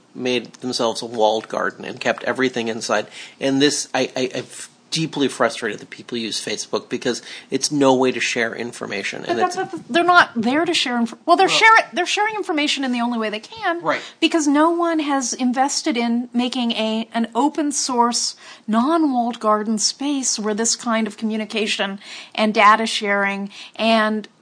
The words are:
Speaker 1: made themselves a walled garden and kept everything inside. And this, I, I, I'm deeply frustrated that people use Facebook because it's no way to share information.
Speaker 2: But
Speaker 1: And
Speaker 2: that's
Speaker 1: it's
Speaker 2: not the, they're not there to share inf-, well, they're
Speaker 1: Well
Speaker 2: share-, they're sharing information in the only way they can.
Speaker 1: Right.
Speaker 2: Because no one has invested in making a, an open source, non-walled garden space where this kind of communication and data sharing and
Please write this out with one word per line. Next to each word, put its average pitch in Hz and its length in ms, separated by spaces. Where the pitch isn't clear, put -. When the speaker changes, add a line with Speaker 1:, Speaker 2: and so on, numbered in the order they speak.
Speaker 1:
made 123 420
themselves 120 460
a 120 40
walled 110 420
garden - 360
and - 160
kept - 240
everything 120 440
inside. 107 400
And 135 220
this, 147 320
I, 131 220
I, 131 200
I'm 131 100
deeply 151 360
frustrated 113 520
that 92 100
people - 280
use 110 220
Facebook - 480
because 123 340
it's - 180
no 139 260
way 127 180
to 117 80
share 113 340
information. 113 680
Speaker 2:
But - 100
Speaker 1:
And 226 80
Speaker 2:
that's 359 180
Speaker 1:
it's 370 160
Speaker 2:
not - 140
the, 240 60
they're 339 120
not 349 300
there 254 280
to 339 100
share 247 240
inf-, 233 180
well, 339 100
they're 370 120
Speaker 1:
Well - 100
Speaker 2:
share-, 440 340
they're 330 140
sharing 427 300
information 294 500
in 247 80
the 240 80
only 240 160
way 220 120
they 214 120
can. 381 400
Speaker 1:
Right. 190 200
Speaker 2:
Because 320 260
no 302 220
one 339 300
has 277 340
invested 254 640
in 240 360
making 247 400
a, 220 400
an 226 220
open 294 380
source, 240 640
non-walled 247 760
garden 214 380
space 269 600
where 214 140
this 226 240
kind 226 300
of 208 100
communication 214 840
and 214 200
data 220 320
sharing 202 640
and 220 540